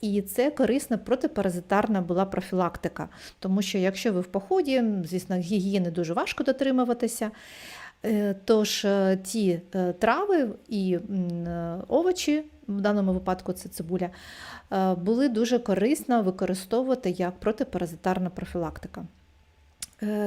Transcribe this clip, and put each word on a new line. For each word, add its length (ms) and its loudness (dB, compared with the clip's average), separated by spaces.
і 200 0
це 300 0
корисна 460 2
протипаразитарна 1040 0
була 240 2
профілактика. 840 -2
Тому 220 2
що 160 -2
якщо 360 2
ви 80 0
в 40 -4
поході, 580 2
звісно, 320 -4
гігієни 560 0
дуже 220 -2
важко 300 -2
дотримуватися, 880 0
е, 300 2
тож, 400 2
е, 380 4
ті, 380 0
е, 180 0
трави 560 2
і, 240 0
м, 380 -2
е, 400 -6
овочі, 560 2
в 140 -2
даному 320 2
випадку 400 -2
це 160 -10
цибуля, 400 -4
е, 220 2
були 360 2
дуже 300 2
корисно 640 2
використовувати 840 0
як 300 -2
протипаразитарна 880 -2
профілактика. 760 -8
Е, 40 -2